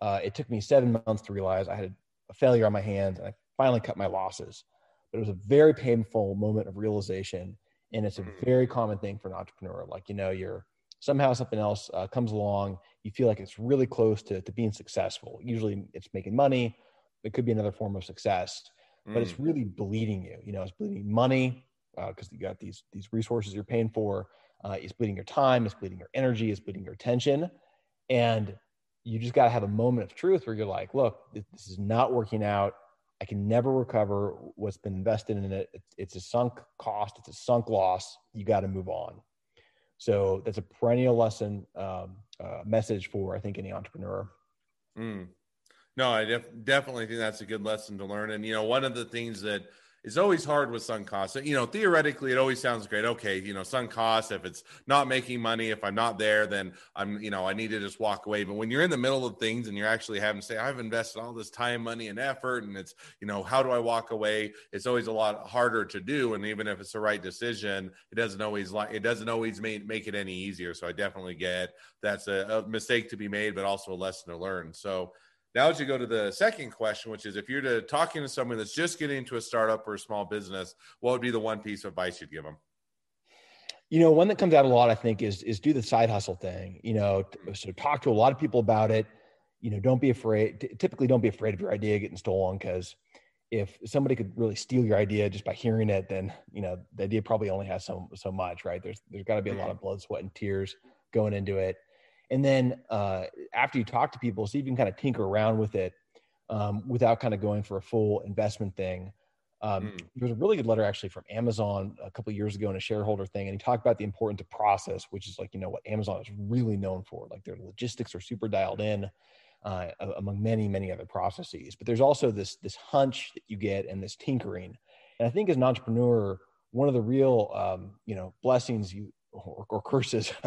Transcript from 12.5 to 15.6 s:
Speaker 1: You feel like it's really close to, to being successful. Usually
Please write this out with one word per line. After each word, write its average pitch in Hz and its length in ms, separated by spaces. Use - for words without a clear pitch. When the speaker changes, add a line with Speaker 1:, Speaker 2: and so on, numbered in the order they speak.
Speaker 1:
You 110 80
feel 123 160
like 107 120
it's - 180
really 127 280
close 110 380
to, 95 180
to - 100
being 110 200
successful. - 720
Usually 110 520